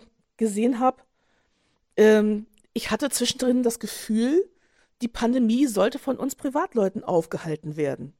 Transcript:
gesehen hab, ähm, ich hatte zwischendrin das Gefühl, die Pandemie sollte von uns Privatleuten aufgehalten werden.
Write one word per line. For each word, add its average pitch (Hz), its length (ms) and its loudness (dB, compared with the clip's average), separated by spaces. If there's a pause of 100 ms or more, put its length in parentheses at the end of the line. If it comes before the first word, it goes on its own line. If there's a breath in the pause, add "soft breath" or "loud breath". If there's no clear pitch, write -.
(380)
gesehen 226 420 0
hab, 254 260 0 (920)
ähm, 214 480 4 (280)
ich - 180 -6
hatte 269 180 0
zwischendrin 247 540 0
das 233 160 -2
Gefühl, 240 680 0 (520)
die 240 60 -2
Pandemie 240 600 2
sollte 220 320 0
von 254 180 -4
uns - 180 -6
Privatleuten 262 680 -2
aufgehalten 156 760 -4
werden. 139 420 -6